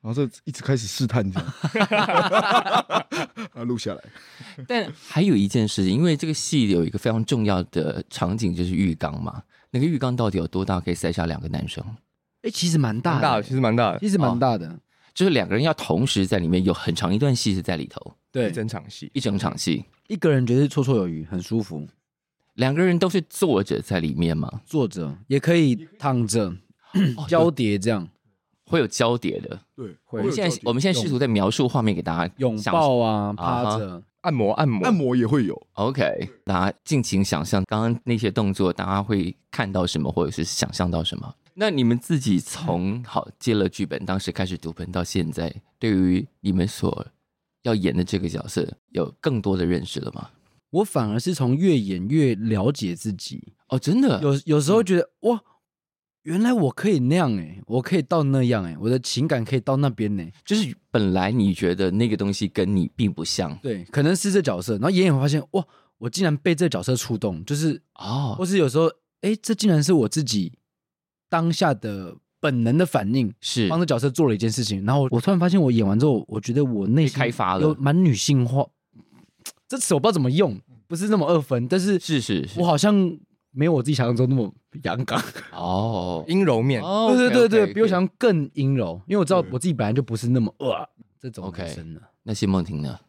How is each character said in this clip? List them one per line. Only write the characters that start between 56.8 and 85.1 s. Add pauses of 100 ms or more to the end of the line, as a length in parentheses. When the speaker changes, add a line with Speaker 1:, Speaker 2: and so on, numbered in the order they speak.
Speaker 3:
以
那
样
欸，
我
可
以
到
那
样
欸，
我
的
情
感
可
以
到
那
边
欸。 (140)
Speaker 2:
就
是 (180)
本
来
你
觉
得
那
个
东
西
跟
你
并
不
像。
Speaker 3:
对，
可
能
是
这
角
色，
然
后
演
演
会
发
现，
哇， (320)
我
竟
然
被
这
角
色
触
动，
就
是， (140)
Speaker 2:
哦。
Speaker 3:
或
是
有
时
候， (320)
诶，
这
竟
然
是
我
自
己 (760)
当
下
的 (240)
本
能
的
反
应，
Speaker 2:
是。
Speaker 3:
帮
这
角
色
做
了
一
件
事
情，
然
后
我
突
然
发
现
我
演
完
之
后，
我
觉
得
我
内
心
Speaker 2:
被
开
发
了。
Speaker 3:
有
蛮
女
性
化， (1000)
这
词
我
不
知
道
怎
么
用， (260)
不
是
那
么
二
分，
但
是
Speaker 2:
是，
是，
是。
Speaker 3:
我
好
像 (340)
没
有
我
自
己
想
象
中
那
么 (320)
阳
刚。 (300)